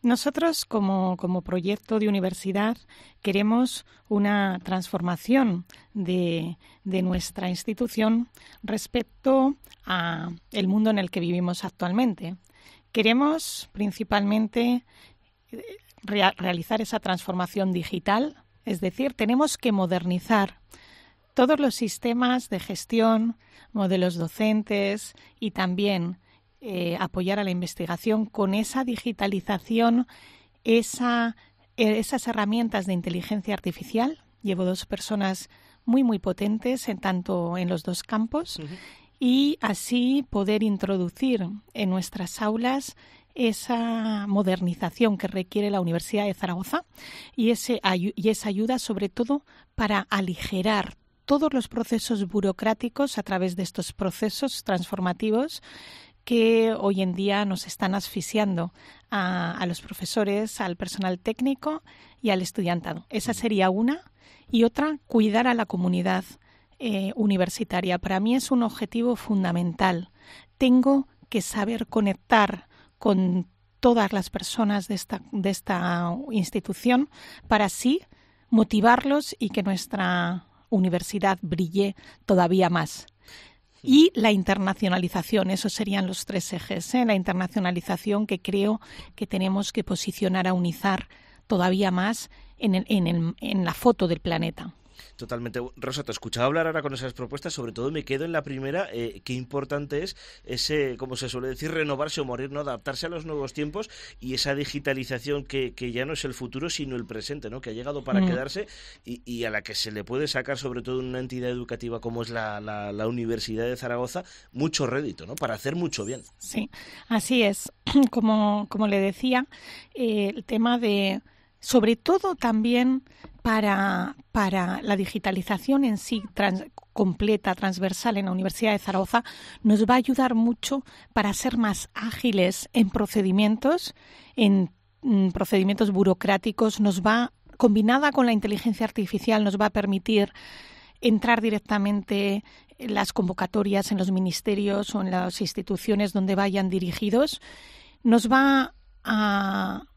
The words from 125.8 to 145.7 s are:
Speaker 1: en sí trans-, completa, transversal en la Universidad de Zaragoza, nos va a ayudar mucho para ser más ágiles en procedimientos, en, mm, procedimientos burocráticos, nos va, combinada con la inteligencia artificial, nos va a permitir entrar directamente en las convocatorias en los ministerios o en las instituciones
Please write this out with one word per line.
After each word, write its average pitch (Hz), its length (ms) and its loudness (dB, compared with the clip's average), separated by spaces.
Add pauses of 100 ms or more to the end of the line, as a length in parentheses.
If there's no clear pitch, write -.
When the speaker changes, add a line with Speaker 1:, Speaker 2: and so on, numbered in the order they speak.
Speaker 1:
en 214 140 2
sí 220 240 -4 (100)
trans-, 190 320 0 (300)
completa, 202 600 2
transversal 190 640 -2
en 196 80 -2
la 185 80 -2
Universidad 190 400 0
de 202 60 0
Zaragoza, 190 440 0 (400)
nos 214 220 6
va 226 100 4
a 254 40 6
ayudar 262 360 2
mucho 233 480 0 (300)
para 208 220 2
ser 247 240 -2
más 214 340 0
ágiles 202 800 0
en 226 160 4
procedimientos, 214 1080 2 (400)
en, 196 360 4 (320)
mm, 196 300 4
procedimientos 202 580 2
burocráticos, 196 880 2
nos 196 220 2
va, 226 300 2 (260)
combinada 240 540 6
con 262 120 4
la 240 80 4
inteligencia 208 540 0
artificial, 214 580 0
nos 202 160 0
va 214 60 4
a 202 40 2
permitir 202 640 2 (680)
entrar 226 400 4
directamente 202 1040 0 (340)
en 226 160 -4
las 208 180 -2
convocatorias 196 800 0
en 202 60 0
los 185 120 0
ministerios 202 840 -2
o 202 80 -2
en 185 80 -4
las 185 320 -2
instituciones 202 720 -2